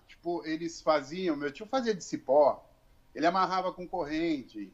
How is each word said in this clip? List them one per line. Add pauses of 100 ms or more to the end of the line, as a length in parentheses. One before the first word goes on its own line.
Tipo,
eles
faziam,
meu
tio
fazia
de
cipó, (500)
ele
amarrava
com
corrente,